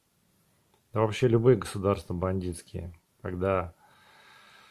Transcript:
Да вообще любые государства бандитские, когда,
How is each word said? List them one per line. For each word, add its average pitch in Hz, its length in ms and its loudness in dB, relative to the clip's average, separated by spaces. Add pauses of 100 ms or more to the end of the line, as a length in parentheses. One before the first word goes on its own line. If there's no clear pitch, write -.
(920)
Да 107 80 0
вообще 110 260 2
любые 117 300 6
государства 95 580 -2
бандитские, 90 800 -6 (280)
когда, 92 520 -2 (960)